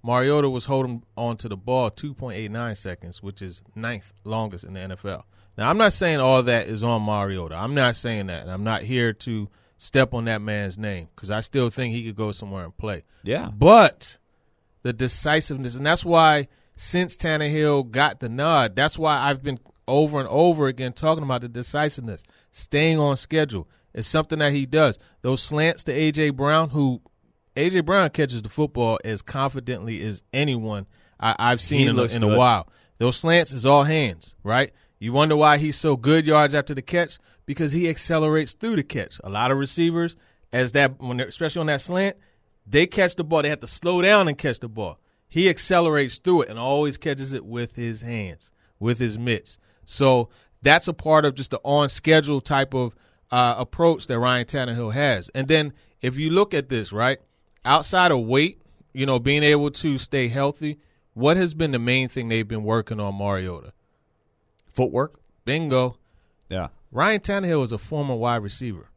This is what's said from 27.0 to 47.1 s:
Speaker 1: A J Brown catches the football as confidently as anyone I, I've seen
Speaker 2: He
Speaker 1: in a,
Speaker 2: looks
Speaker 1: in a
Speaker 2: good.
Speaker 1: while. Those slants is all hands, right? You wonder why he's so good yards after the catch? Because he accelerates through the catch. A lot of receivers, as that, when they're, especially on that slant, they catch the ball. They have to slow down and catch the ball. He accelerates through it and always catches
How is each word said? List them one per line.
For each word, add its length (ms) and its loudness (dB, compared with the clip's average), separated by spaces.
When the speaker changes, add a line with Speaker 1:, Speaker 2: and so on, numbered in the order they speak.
Speaker 1:
A 140 2
J 100 2
Brown 300 2
catches 320 -2
the 80 -12
football 560 0
as 160 -6
confidently 800 -6
as 200 -8
anyone 520 -4
I, 200 0
I've 240 2
seen 160 0
Speaker 2:
He 80 4
Speaker 1:
in 40 2
a, 40 0
Speaker 2:
looks 180 0
Speaker 1:
in 100 -2
a 40 2
Speaker 2:
good. 100 4
Speaker 1:
while. 320 4
Those 180 0
slants 380 2
is 100 -6
all 200 8
hands, 580 -2
right? 280 0
You 140 -6
wonder 240 2
why 220 6
he's 180 -2
so 200 0
good 300 4
yards 280 4
after 180 -2
the 100 -6
catch? 360 -4
Because 280 -4
he 160 0
accelerates 680 0
through 220 -4
the 60 0
catch. 400 -10
A 60 -14
lot 220 -2
of 80 2
receivers, 580 -2
as 180 0
that, 280 2
when 180 -6
they're, 100 -4
especially 320 -6
on 60 -2
that 160 -2
slant, 340 -2
they 200 4
catch 280 0
the 80 -6
ball. 200 2
They 80 0
have 100 -6
to 60 -16
slow 340 -2
down 260 4
and 120 -2
catch 200 -4
the 120 -12
ball. 280 -10
He 220 2
accelerates 640 0
through 260 2
it 60 -4
and 100 -14
always 380 0
catches 380 -6